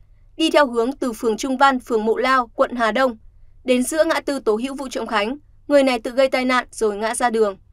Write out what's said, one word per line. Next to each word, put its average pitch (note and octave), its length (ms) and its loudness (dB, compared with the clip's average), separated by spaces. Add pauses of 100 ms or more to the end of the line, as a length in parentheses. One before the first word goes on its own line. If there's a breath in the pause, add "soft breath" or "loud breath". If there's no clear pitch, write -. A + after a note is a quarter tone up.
(360)
đi D#4+ 140 0
theo D4 160 4
hướng A#3 260 -2
từ C4 200 -6
phường A3 240 -2
Trung C4 200 -4
Văn, C4+ 240 4
phường A3 240 -2
Mộ A3 120 0
Lao, B3 380 0
quận B3 220 0
Hà A3+ 160 0
Đông. B3 260 0 (460)
Đến B3+ 180 2
giữa D#4 220 0
ngã D#4 160 0
tư C#4 200 -4
Tố G#3+ 160 0
Hữu, C4+ 180 -6
Vũ C4+ 140 -10
Trọng A3+ 180 -8
Khánh, A3+ 320 -2 (300)
người C#4 140 6
này B3+ 160 2
tự B3+ 120 -8
gây C4 180 2
tai C4 160 0
nạn B3+ 260 0
rồi G#3+ 260 -2
ngã A3 180 -4
ra A#3+ 160 0
đường. G#3+ 260 0 (160)